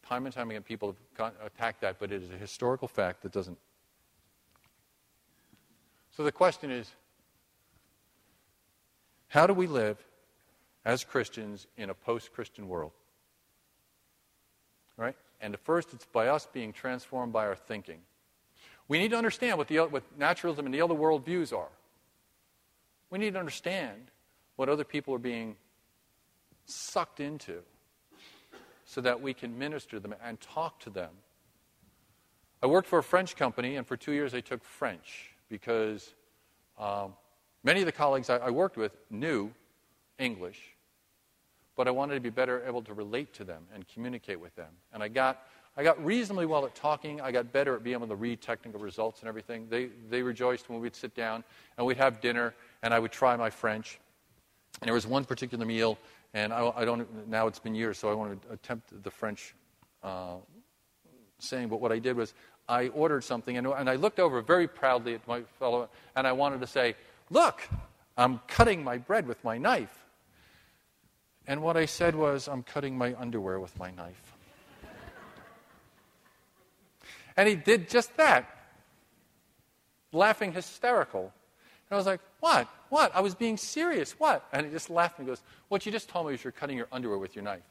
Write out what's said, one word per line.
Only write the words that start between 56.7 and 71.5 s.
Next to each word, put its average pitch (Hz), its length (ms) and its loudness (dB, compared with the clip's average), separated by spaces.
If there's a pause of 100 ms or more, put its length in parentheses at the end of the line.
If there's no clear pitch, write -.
I 120 120 0
don't, 113 420 -4
now 113 180 2
it's 107 120 -2
been 110 160 -6
years, 110 240 -2
so 107 120 0
I 104 40 2
want 104 280 -6
to 120 100 -16
attempt 110 500 -12
the 101 80 -10
French, - 440 -8 (480)
uh, 92 340 -8 (1040)
saying, 123 280 -6
but 110 120 -2
what 117 120 2
I 113 60 2
did 123 180 2
was 113 180 -2 (340)
I 120 200 4
ordered 151 360 2
something, 123 320 -4
and, 123 100 -2
and 135 240 0
I 131 60 4
looked 180 220 2
over 147 220 4
very 170 260 4
proudly 123 480 2
at 113 140 -12
my 120 140 -2 (160)
fellow, 120 320 0 (260)
and 131 100 2
I 131 60 4
wanted 135 280 2
to 127 60 -4
say, 120 300 2 (320)
"Look, 285 400 4 (480)
I'm 123 300 4
cutting 214 360 6
my 123 140 -2
bread 170 300 0
with - 180 -6
my 113 140 0
knife." 170 480 0 (1400)
And 143 140 -2